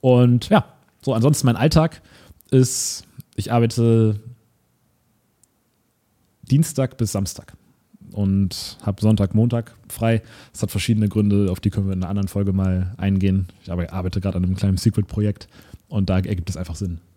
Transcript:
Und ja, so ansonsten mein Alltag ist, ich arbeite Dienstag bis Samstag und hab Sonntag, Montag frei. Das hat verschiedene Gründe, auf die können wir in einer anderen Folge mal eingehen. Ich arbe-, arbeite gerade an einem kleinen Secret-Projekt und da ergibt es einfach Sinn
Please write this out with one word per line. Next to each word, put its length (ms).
Und 480
ja, 160
so 100
ansonsten 340
mein 100
Alltag 460
ist, 520
ich 180
arbeite 680
Dienstag 560
bis 140
Samstag 420
und 680
hab 180
Sonntag, 340
Montag 400
frei. 340
Das 100
hat 80
verschiedene 380
Gründe, 420
auf 100
die 100
können 160
wir 80
in 80
einer 80
anderen 180
Folge 240
mal 440
eingehen. 520
Ich 80
arbe-, 200
arbeite 280
gerade 160
an 80
einem 100
kleinen 220
Secret-Projekt 720
und 220
da 80
ergibt 300
es 80
einfach 200
Sinn 220